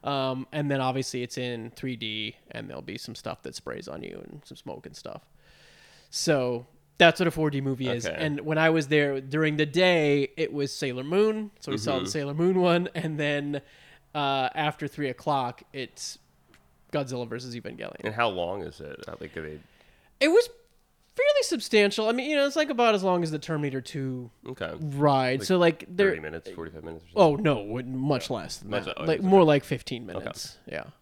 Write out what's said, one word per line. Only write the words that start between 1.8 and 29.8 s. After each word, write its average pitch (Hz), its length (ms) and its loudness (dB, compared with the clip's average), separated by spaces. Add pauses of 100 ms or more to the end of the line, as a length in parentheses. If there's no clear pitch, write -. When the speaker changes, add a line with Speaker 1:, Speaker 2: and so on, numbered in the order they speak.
Speaker 1:
D, 110 400 -6 (160)
and 110 180 -10
there'll - 120 -12
be 101 160 -10
some - 180 -12
stuff - 280 -10
that 65 120 -12
sprays - 320 -10
on - 160 -12
you 50 260 -12
and 147 140 -16
some - 140 -20
smoke - 280 -14
and - 120 -16
stuff. - 240 -14 (880)
So 123 580 0 (300)
that's 165 220 8
what 175 80 2
a 160 40 2
four 156 180 0
D 139 120 -2
movie 131 260 -2
is. 120 180 -4
Speaker 2:
Okay. 80 120 -2
Speaker 1:
And 147 240 -2
when 151 160 -2
I 160 120 6
was 156 180 2
there 143 340 2
during 151 360 0
the 151 80 4
day, 147 720 4
it 160 160 -2
was 143 220 -2
Sailor 127 280 -4
Moon. 208 560 2
So - 120 -8
we - 60 -2
saw 107 160 -2
the - 80 0
Speaker 2:
Mm-hmm. 92 80 -4
Speaker 1:
Sailor 143 240 -4
Moon 180 280 4
one, 175 340 4
and 156 240 -4
then, 143 420 0 (520)
uh, 139 400 0
after 151 340 -2
three 143 220 -4
o'clock, 127 540 -2 (100)
it's - 460 -10 (720)
Godzilla 127 360 -2
versus 120 280 -8
Evangelion. 107 480 -10
Speaker 2:
And 107 100 -4
how 117 160 2
long 90 340 -2
is 76 160 -12
it? 73 280 -12
How, 78 120 -12
like, - 180 -12
are 80 40 -6
they 76 180 -10 (600)
Speaker 1:
It 285 80 4
was 440 200 6 (680)
fairly 571 280 4
substantial. 214 640 2
I 233 40 2
mean, 247 180 -2
you 302 60 2
know, 277 100 4
it's, 285 100 -2
like, 302 140 0
about 240 260 4
as 185 80 0
long 180 200 2
as 160 80 -2
the 151 80 -4
Terminator 143 420 -4
two 127 480 -6 (180)
Speaker 2:
Okay. 104 320 -8
Speaker 1:
ride. 139 600 2
Speaker 2:
Like 104 80 -6
Speaker 1:
So, 185 100 4
like, 170 320 4
there 190 200 2
Speaker 2:
thirty 80 120 -2
minutes, 80 300 -8
forty-five 80 320 -10
minutes 82 220 -12
or - 40 -20
something? 208 120 2
Speaker 1:
Oh, 151 140 8
no, 147 200 2 (120)
w-, 123 180 -6
much 131 440 -2
Speaker 2:
Yeah. 123 80 -2
Speaker 1:
less 82 200 -8
than - 120 -14
Speaker 2:
Much 101 160 -2
Speaker 1:
that. - 140 -6
Speaker 2:
le-, - 40 -6
oh, - 40 0
Speaker 1:
Like, 160 120 2
Speaker 2:
it's 196 80 -2
Speaker 1:
more 190 140 10
Speaker 2:
okay. 160 60 8
Speaker 1:
like 147 160 6
fifteen 123 460 -6